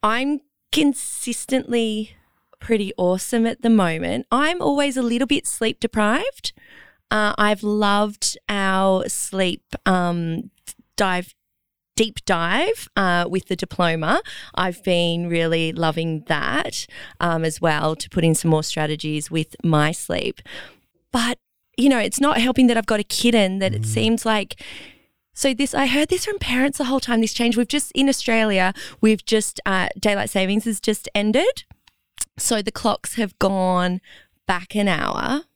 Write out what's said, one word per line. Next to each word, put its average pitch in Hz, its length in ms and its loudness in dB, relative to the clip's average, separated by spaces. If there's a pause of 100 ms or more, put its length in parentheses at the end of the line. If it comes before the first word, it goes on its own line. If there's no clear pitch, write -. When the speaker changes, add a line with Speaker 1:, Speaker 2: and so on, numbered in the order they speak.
Speaker 1:
I'm 262 400 0 (300)
consistently 240 1400 -2 (440)
pretty 208 380 -2
awesome 190 480 0
at - 160 -4
the 233 80 2
moment. 175 640 2
I'm 311 300 0
always 285 340 0
a 262 60 -2
little 240 260 0
bit - 200 -2
sleep - 320 -4
deprived. 233 760 -2 (580)
Uh, 214 260 0
I've 208 260 2
loved 208 760 0 (100)
our 190 600 2
sleep, - 540 -4 (220)
um, 175 640 0 (460)
dive, 185 380 -2 (640)
deep 220 300 -2
dive, 202 720 0
uh, 175 340 2
with 180 180 -2
the 185 80 -2
diploma. 165 680 0 (340)
I've 180 280 -2
been 175 460 0
really 165 440 0
loving 160 540 -2
that, - 580 -4 (340)
um, 165 240 0
as 160 180 -2
well 156 340 2
to - 140 -12
put 165 140 0
in 165 120 6
some 165 160 0
more 156 120 2
strategies 151 680 -4
with 160 340 -4
my 156 280 4
sleep. - 500 -6 (680)
But, 240 260 0 (400)
you 277 120 6
know, 254 100 4
it's 202 220 -2
not 285 160 2
helping 254 300 4
that 233 100 4
I've 220 80 0
got 214 140 2
a 208 40 -2
kitten 202 560 2
that 190 160 0
it 110 80 -4
Speaker 2:
Mm. - 20 -4
Speaker 1:
seems 220 400 0
like, 214 360 -2 (720)
so 269 180 0
this, 269 220 -2
I 269 120 2
heard 285 220 2
this 370 160 0
from 415 140 -4
parents 262 380 0
the 277 80 -2
whole 262 140 0
time, 226 220 0
this 220 120 0
change. 233 240 0
We've 240 100 0
just, - 260 -2
in 269 140 2
Australia, 214 680 2 (280)
we've 220 240 4
just, - 400 0
uh, 190 240 0 (100)
daylight 208 300 0
savings 202 360 0
has 220 140 -2
just - 340 -2
ended. 233 500 2 (760)
So 220 260 -2
the 214 80 -4
clocks - 440 -2
have 208 220 -4
gone 185 640 0 (460)
back 185 280 -4
an 202 120 2
hour. 165 540 0 (140)